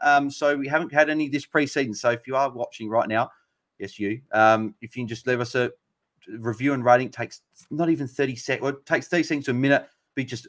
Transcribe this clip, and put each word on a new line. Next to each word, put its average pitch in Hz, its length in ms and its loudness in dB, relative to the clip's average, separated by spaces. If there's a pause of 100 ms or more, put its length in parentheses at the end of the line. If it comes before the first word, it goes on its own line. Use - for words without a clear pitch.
Um, 143 260 4
so 143 260 0
we 139 120 -4
haven't 156 260 -2
had 151 160 4
any 156 180 -2
this 139 160 -4
preseason. 135 520 0
So 120 160 0
if 120 160 -4
you 131 80 -4
are 135 160 2
watching 117 360 -8
right 110 220 0
now, 110 220 0 (480)
yes, 98 180 -10
you. 104 240 -4 (100)
Um, 110 480 4
if 117 160 -16
you 127 60 -8
can 113 60 -6
just 117 180 -10
leave 123 160 0
us 120 140 -4
a 123 160 0 (560)
review 117 460 -2
and 123 120 -2
rating, 123 240 6
takes - 320 -12 (300)
not 165 180 -2
even 143 180 0
thirty 135 280 -2
sec-, 127 260 -4
well, 139 120 -2
it 139 120 -14
takes 165 220 -2
thirty 170 160 0
seconds 147 220 -4
to 135 60 -2
a 123 40 0
minute. 135 340 2 (240)
Be 135 100 -4
just 120 260 -10